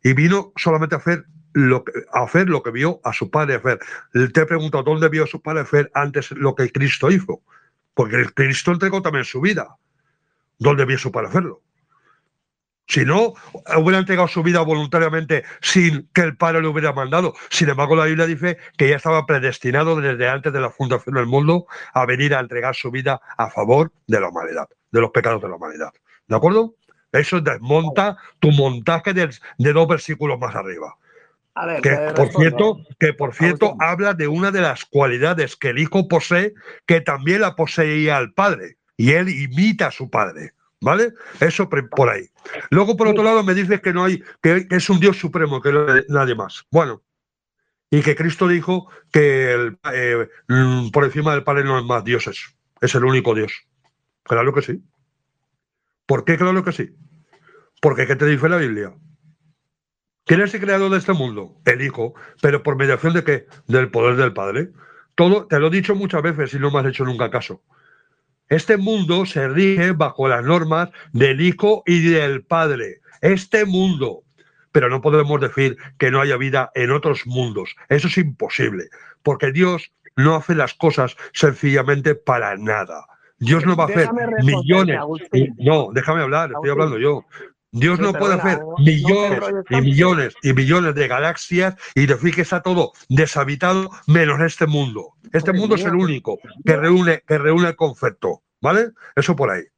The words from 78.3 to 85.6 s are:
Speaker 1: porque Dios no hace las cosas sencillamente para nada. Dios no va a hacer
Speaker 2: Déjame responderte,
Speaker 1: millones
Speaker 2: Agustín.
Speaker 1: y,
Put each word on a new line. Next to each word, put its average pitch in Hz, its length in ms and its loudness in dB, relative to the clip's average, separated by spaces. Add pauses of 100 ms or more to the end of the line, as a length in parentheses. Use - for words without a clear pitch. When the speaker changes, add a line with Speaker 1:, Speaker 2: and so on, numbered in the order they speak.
Speaker 1:
porque 139 300 0
Dios 175 380 0 (260)
no 151 180 4
hace 160 200 0
las 139 180 0
cosas 143 420 0 (180)
sencillamente 139 840 2
para 113 420 -2
nada. 101 480 -4 (320)
Dios 147 280 2
no 180 100 2
va 165 100 2
a - 20 -4
hacer 170 140 0
Speaker 2:
Déjame 233 260 0
responderte, 143 280 2
Speaker 1:
millones 156 440 2
Speaker 2:
Agustín. 139 580 -2
Speaker 1:
y, 123 80 -4